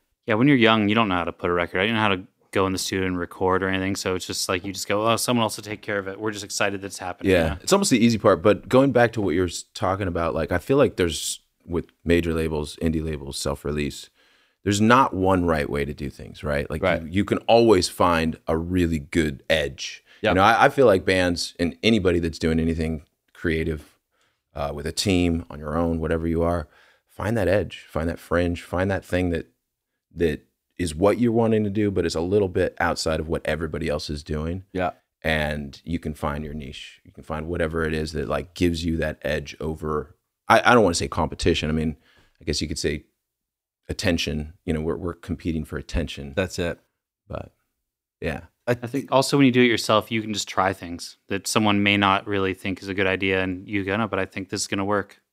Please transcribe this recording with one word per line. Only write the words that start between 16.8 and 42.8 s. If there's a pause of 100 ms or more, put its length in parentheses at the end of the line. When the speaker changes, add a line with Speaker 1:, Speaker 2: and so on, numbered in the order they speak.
Speaker 3:
Right.
Speaker 2:
you,
you
can
always
find (100)
a
really
good
edge. (180)
Speaker 3:
Yep.
Speaker 2:
You
know,
I,
I
feel
like
bands
and
anybody
that's
doing
anything (300)
creative, (600)
uh,
with
a
team,
on
your
own,
whatever
you
are, (400)
find
that
edge,
find
that
fringe,
find
that
thing
that, (680)
that (340)
is
what
you're
wanting
to
do,
but
it's
a
little
bit
outside
of
what
everybody
else
is
doing. (100)
Speaker 3:
Yeah. (300)
Speaker 2:
And
you
can
find
your
niche.
You
can
find
whatever
it
is
that,
like,
gives
you
that
edge
over, (340)
I,
I
don't
wanna
say
competition.
I
mean, (460)
I
guess
you
could
say (800)